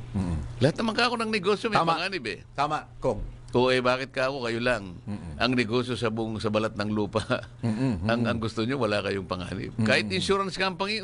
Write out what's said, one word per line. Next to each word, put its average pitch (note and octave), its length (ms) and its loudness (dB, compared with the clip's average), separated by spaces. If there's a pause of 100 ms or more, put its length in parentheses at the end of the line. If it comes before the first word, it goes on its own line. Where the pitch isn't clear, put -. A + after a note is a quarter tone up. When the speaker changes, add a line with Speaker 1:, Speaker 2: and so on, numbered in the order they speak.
(140)
Speaker 1:
mm-mm. F2+ 240 0 (240)
Speaker 2:
Lahat D3 160 4
naman, A3 160 0
kako, A#3+ 240 2
ng A3 160 -2
negosyo G3+ 320 2
may G3+ 160 4
Speaker 1:
Tama. E3 160 2
Speaker 2:
panganib F3+ 260 -4
eh. G2 160 -6 (140)
Speaker 1:
Tama, C#3+ 320 -2 (120)
Kong. G#2 360 -2 (160)
Speaker 2:
O, B2+ 160 4
eh, B2+ 160 4
bakit, B2+ 320 0
kako, C3 320 -2
kayo A#2 160 -2
lang G#2 400 -2
Speaker 1:
Mm-mm. F2 320 -8
Speaker 2:
ang A#2 160 2
negosyo A#2+ 480 2
sa A2 160 0
buong, A2 240 -2
sa A2 80 -2
balat G#2+ 320 2
ng G#2 160 0
lupa? G#2 320 0 (320)
Speaker 1:
Mm-mm, A2+ 480 0
Speaker 2:
<laughs> - 0 -
Ang, A#2 160 2
Speaker 1:
mm-mm. A2 80 2
Speaker 2:
ang A#2 80 0
gusto A2 240 -2
nyo, C3 160 0
wala G#2 240 2
kayong G2 240 -2
panganib. F2+ 480 -4
Speaker 1:
Mm-mm. A2+ 80 0
Speaker 2:
Kahit D#3+ 320 4
insurance F#3+ 400 0
company, F#3+ 500 -2